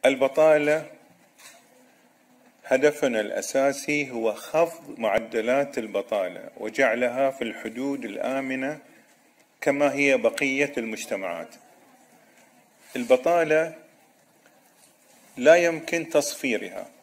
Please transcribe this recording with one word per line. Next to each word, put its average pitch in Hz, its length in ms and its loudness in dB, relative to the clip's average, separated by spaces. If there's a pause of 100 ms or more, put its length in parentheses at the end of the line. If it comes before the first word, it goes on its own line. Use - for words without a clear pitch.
البطالة، 151 800 4 (1800)
هدفنا 131 560 2
الأساسي 139 880 -2
هو 113 220 -2
خفض - 640 -4
معدلات 117 800 0
البطالة 98 760 -4
وجعلها 123 760 0
في 127 140 -8
الحدود 120 600 -6
الآمنة 131 760 -6 (840)
كما 143 320 2
هي 139 240 4
بقية 135 600 0
المجتمعات. 95 760 -6 (1400)
البطالة 156 800 2 (1600)
لا 135 180 8
يمكن 170 540 0
تصفيرها. 104 840 -2 (120)